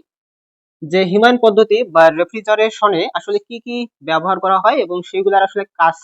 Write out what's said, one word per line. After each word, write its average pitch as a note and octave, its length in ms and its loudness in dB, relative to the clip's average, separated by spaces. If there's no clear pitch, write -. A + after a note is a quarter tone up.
যে D#3+ 220 -2
হিমায়ন G#3+ 380 2
পদ্ধতি A3 420 2
বা E3 260 4
রেফ্রিজারেশনে G#3 920 -2
আসলে G3+ 260 -6
কি A#3 200 -12
কি A#3+ 180 -10
ব্যবহার D#3+ 380 -2
করা F#3+ 200 0
হয় A3 180 2
এবং F3+ 240 -4
সেগুলোর G3 460 -2
আসলে G3 160 -8
কাজ E3 240 2